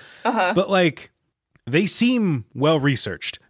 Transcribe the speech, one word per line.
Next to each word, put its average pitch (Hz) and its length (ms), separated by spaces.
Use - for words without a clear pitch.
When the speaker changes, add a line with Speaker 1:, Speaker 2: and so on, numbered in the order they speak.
Speaker 1:
Uh-huh. 208 300
Speaker 2:
but, 180 160
like, 180 400
they 156 220
seem 220 680
well 147 260
researched. 127 600